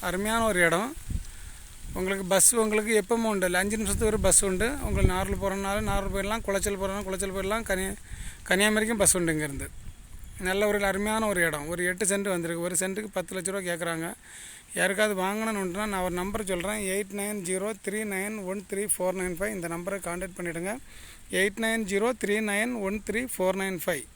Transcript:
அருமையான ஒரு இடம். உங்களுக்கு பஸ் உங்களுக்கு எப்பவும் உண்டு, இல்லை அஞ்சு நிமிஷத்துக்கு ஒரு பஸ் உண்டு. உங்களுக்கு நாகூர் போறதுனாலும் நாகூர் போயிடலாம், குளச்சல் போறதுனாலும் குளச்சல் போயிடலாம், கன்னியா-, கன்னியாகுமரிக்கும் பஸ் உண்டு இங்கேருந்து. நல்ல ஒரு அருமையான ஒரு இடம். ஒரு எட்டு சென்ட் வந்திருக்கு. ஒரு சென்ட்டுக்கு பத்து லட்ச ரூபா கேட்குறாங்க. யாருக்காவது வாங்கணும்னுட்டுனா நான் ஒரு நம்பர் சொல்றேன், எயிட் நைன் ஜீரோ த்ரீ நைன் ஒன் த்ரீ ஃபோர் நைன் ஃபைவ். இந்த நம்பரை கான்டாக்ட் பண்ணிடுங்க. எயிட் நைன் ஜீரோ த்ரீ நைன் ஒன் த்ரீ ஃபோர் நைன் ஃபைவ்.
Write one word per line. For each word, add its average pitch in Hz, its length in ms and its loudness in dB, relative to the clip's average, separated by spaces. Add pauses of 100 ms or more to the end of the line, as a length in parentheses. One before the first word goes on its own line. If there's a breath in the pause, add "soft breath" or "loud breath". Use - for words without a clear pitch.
அருமையான 208 420 2
ஒரு 185 160 4
இடம். 175 240 4 (1040 loud breath)
உங்களுக்கு 190 320 -2
பஸ் 185 240 6 (140)
உங்களுக்கு 214 360 2
எப்பவும் 233 300 2
உண்டு, 190 160 2
இல்லை 180 160 2
அஞ்சு 208 160 0
நிமிஷத்துக்கு 214 340 2
ஒரு 220 140 2
பஸ் 185 200 8
உண்டு. 196 220 2 (200)
உங்களுக்கு 196 260 4
நாகூர் 190 300 0
போறதுனாலும் 196 460 0
நாகூர் 196 260 0
போயிடலாம், 208 320 -2
குளச்சல் 196 340 0
போறதுனாலும் 196 260 -2
குளச்சல் 190 300 -2
போயிடலாம், 208 320 -2
கன்னியா-, 190 280 -2 (520 loud breath)
கன்னியாகுமரிக்கும் 214 540 4
பஸ் 170 140 6
உண்டு 170 160 2
இங்கேருந்து. 143 340 -2 (800)
நல்ல 202 180 2
ஒரு 208 240 2
அருமையான 214 400 0
ஒரு 180 160 2
இடம். 151 200 -2
ஒரு 170 160 -4
எட்டு 180 280 0
சென்ட் 202 240 0
வந்திருக்கு. 170 320 -2
ஒரு 180 160 -2
சென்ட்டுக்கு 196 340 -4
பத்து 185 240 -4
லட்ச 175 100 -8
ரூபா 196 200 -4
கேட்குறாங்க. 170 420 -4 (680 loud breath)
யாருக்காவது 196 440 2
வாங்கணும்னுட்டுனா 208 720 -2
நான் 185 140 0
ஒரு 175 140 -2
நம்பர் 202 320 -4
சொல்றேன், 190 260 -4 (140)
எயிட் 196 280 -4
நைன் 202 280 -4
ஜீரோ 190 240 -2 (120)
த்ரீ 214 160 -2 (140)
நைன் 208 220 -4 (140)
ஒன் 196 200 -6
த்ரீ 202 220 -2
ஃபோர் 185 280 0
நைன் 180 180 -2
ஃபைவ். 208 180 0
இந்த 170 100 -4
நம்பரை 175 400 -4
கான்டாக்ட் 180 320 -6
பண்ணிடுங்க. 175 340 -4 (680 loud breath)
எயிட் 202 260 2
நைன் 226 240 0
ஜீரோ 202 180 2 (140)
த்ரீ 208 140 2 (160)
நைன் 233 340 0
ஒன் 202 240 -4
த்ரீ 240 240 -2
ஃபோர் 190 280 0
நைன் 190 220 -2
ஃபைவ். 156 200 -2 (100)